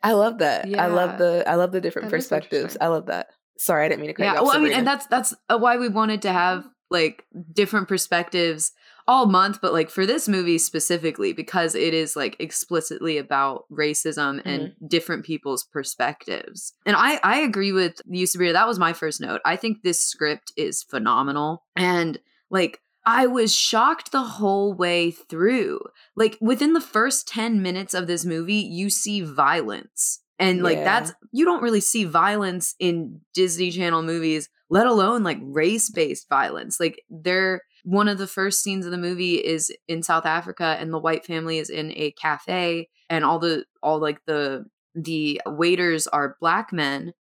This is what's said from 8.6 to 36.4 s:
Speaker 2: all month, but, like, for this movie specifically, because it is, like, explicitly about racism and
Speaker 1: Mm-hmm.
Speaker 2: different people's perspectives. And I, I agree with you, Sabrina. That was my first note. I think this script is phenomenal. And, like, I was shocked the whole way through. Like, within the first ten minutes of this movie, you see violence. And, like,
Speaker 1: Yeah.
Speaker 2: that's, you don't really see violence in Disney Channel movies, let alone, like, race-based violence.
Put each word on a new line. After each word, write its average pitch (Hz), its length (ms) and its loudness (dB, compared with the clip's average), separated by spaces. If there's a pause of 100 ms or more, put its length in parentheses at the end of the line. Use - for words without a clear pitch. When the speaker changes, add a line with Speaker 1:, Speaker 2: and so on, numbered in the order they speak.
Speaker 2:
all 254 200 6
month, 196 340 4
but, 185 120 2
like, 160 160 2
for 190 160 0
this 262 220 0
movie 175 300 2
specifically, 160 760 -2
because 165 420 -2
it 165 200 0
is, 160 220 -2
like, 131 220 -4
explicitly 160 800 -4
about 139 540 -2
racism 147 760 -2
and 139 180 -4
Speaker 1:
Mm-hmm. - 240 -14
Speaker 2:
different 165 380 -2
people's 143 380 -6
perspectives. - 1120 -8 (120)
And 202 120 2
I, 269 260 4
I 226 160 4
agree 202 320 0
with 185 340 0
you, 180 220 -2
Sabrina. 175 260 2
That 196 140 4
was 233 100 0
my 170 160 2
first 160 280 -6
note. - 240 -4
I 165 100 2
think 214 260 -4
this 175 240 0
script - 520 -4
is 151 260 -4
phenomenal. 139 800 0 (140)
And, 175 420 0 (300)
like, 185 320 0 (240)
I 240 220 4
was 240 280 2
shocked - 560 0
the 269 120 0
whole 202 500 0
way 175 380 2
through. 175 680 0 (380)
Like, 220 240 2
within 262 320 4
the 330 80 4
first - 460 0
ten 226 340 0
minutes 185 320 -4
of 180 140 -2
this 170 180 -2
movie, 170 300 -2
you 190 340 -2
see 208 320 -2
violence. 143 1000 -2 (180)
And, 180 260 2
like, 170 160 2
Speaker 1:
Yeah. 151 40 -4
Speaker 2:
that's, 196 300 2 (180)
you 277 140 4
don't 349 180 2
really 226 160 4
see 214 240 0
violence 185 760 0
in 170 440 -2 (120)
Disney 180 380 2
Channel 170 300 0
movies, 160 480 -2 (200)
let 196 180 6
alone, 220 360 4
like, 170 180 -2
race-based 156 880 0
violence. 101 500 -2